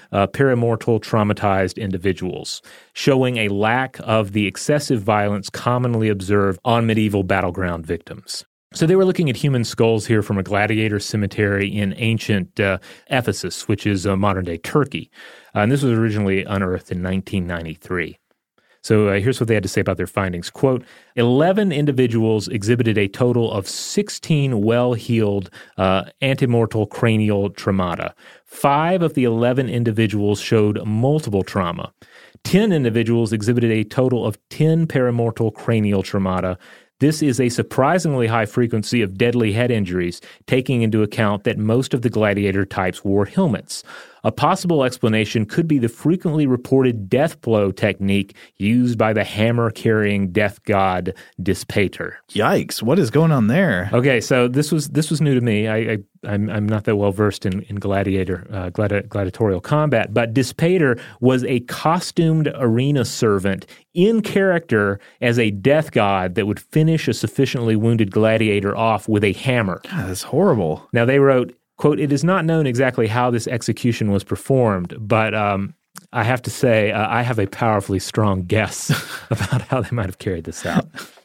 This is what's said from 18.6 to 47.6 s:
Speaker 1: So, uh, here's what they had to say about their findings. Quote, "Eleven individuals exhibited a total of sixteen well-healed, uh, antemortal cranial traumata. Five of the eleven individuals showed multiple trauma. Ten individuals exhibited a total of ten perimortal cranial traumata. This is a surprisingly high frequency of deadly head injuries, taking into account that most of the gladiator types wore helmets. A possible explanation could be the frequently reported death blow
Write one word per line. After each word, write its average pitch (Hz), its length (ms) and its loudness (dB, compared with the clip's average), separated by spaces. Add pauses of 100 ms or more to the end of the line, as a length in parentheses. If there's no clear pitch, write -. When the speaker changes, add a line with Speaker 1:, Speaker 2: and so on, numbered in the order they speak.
Speaker 1:
So, 107 220 4
uh, 98 60 2
here's 104 260 0
what 113 80 0
they 113 80 2
had 101 80 0
to 92 60 -6
say 104 120 0
about 92 160 -2
their 90 80 -4
findings. 90 460 -4
Quote, 127 320 0 (320)
"Eleven 160 560 2
individuals 120 760 0
exhibited 113 520 0
a 101 80 2
total 117 440 0
of 104 160 -6
sixteen 139 920 -2
well-healed, 110 880 0 (300)
uh, 95 240 2 (180)
antemortal 120 640 0
cranial 107 600 0
traumata. 92 640 -2 (320)
Five 160 560 0
of 160 140 0
the 131 80 2
eleven 120 460 2
individuals 104 720 0
showed 107 460 0
multiple 110 560 0
trauma. 90 500 -4 (520)
Ten 208 280 2
individuals 117 600 2
exhibited 117 380 2
a 110 120 2
total 127 400 0
of 110 140 -2 (120)
ten 160 360 2
perimortal 117 680 0
cranial 104 520 0
traumata. 92 520 -2 (440)
This 156 240 2
is 135 160 2
a 123 100 2
surprisingly 135 800 0
high 113 180 0
frequency 117 560 0
of 95 160 -4
deadly 120 340 2
head 120 200 0
injuries, 90 500 -2 (240)
taking 131 380 0
into 110 180 2
account 104 420 0
that 107 140 -2
most 113 380 0
of 120 80 -4
the 123 60 0
gladiator 101 560 0
types 92 380 -4
wore 98 220 2
helmets. - 580 -2 (400)
A 123 80 0
possible 165 520 2
explanation 110 640 0
could 165 220 -2
be 151 100 2
the 117 100 2
frequently 151 600 0
reported 123 640 0
death 147 320 0
blow 104 300 2